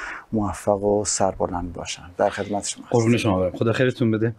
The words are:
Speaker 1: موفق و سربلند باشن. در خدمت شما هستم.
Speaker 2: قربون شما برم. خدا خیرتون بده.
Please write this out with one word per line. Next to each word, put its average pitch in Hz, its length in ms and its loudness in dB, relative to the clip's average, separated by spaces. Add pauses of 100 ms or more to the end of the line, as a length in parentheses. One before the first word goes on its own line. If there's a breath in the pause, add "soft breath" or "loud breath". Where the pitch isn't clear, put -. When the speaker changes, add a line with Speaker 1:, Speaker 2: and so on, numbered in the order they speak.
(320 loud breath)
Speaker 1:
موفق 104 520 0
و 104 220 4
سربلند 90 680 -2
باشن. - 300 -10 (140)
در 101 120 4
خدمت 101 380 -4
شما - 160 -8
هستم. - 140 0
Speaker 2:
قربون 117 200 4
شما 101 220 2
برم. - 180 0
خدا 113 160 2
خیرتون 123 380 2
بده. 113 280 0